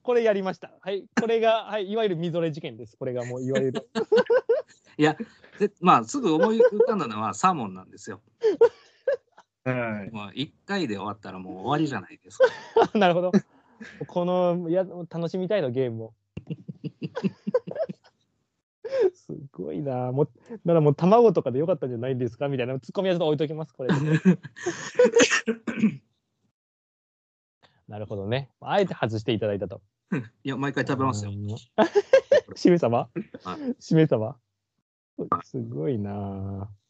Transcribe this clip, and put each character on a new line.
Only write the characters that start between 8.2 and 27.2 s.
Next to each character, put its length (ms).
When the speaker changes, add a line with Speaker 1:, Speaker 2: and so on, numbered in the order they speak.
Speaker 3:
は 420
い。 60
Speaker 2:
ま 160
あ、 60
一 180
回 220
で 80
終 100
わ 80
っ 60
た 120
ら 60
も 140
う 60
終 120
わ 80
り 100
じ 80
ゃ 60
な 80
い 80
で 140
す 80
か。 60
Speaker 1:
<laughs> 240
な 120
る 40
ほ 80
ど。 100
こ 180
の、 440
い 40
や、 120
楽 200
し 80
み 100
た 100
い 40
の、 80
ゲ 200
ー 20
ム 140
を。 100
<laughs> 80
す 240
ご 200
い 100
な。 300
も 120
う、 60
な 80
ら 80
も 100
う 40
卵 360
と 120
か 80
で 80
よ 80
か 60
っ 40
た 80
ん 40
じ 60
ゃ 40
な 100
い 80
で 100
す 120
か 80
み 100
た 60
い 40
な 120
ツ 120
ッ 40
コ 80
ミ 60
は 60
ち 20
ょ 0
っ 20
と 80
置 80
い 20
と 100
き 60
ま 120
す。 80
こ 100
れ。 100
<laughs> 80